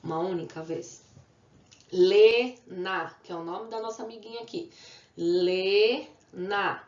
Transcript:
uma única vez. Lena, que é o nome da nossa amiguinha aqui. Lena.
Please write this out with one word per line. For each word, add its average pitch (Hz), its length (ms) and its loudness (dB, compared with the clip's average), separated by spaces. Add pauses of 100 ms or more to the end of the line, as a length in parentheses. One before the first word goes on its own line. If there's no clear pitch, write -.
uma 165 160 -6
única 170 440 -6
vez. 160 420 -12 (880)
Lena, 190 1300 4
que - 100 -16
é - 40 -10
o 165 80 -10
nome 202 260 -10
da 220 100 -8
nossa 220 220 -10
amiguinha 226 380 -14
aqui. 180 300 -12 (460)
Lena. 185 1700 -2